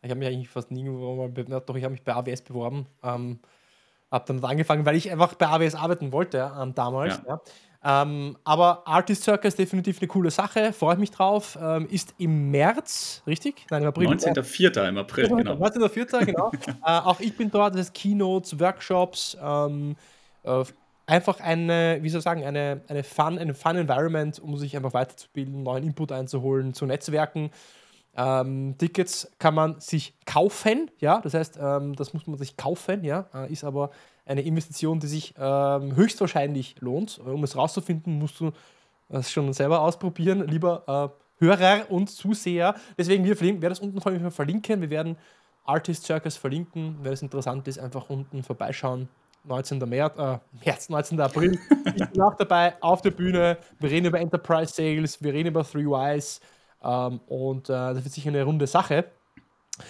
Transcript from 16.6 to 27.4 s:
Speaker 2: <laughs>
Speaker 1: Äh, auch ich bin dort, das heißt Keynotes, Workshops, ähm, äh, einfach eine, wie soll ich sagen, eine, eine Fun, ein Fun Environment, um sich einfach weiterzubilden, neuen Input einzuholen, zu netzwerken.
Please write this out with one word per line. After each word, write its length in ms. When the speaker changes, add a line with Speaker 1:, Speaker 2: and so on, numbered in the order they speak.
Speaker 2:
<laughs> 0
Speaker 1:
Äh, 340
auch 200
ich 160
bin 140
dort, 240
das 60
heißt 140
Keynotes, 640
Workshops, 800
ähm, 580
äh, 200
einfach 360
eine, 600
wie 80
soll 120
ich 40
sagen, 180
eine, 460
eine 160
Fun, 340
ein 160
Fun 220
Environment, 640
um 180
sich 180
einfach 200
weiterzubilden, 680
neuen 220
Input 260
einzuholen, 640
zu 140
netzwerken. 640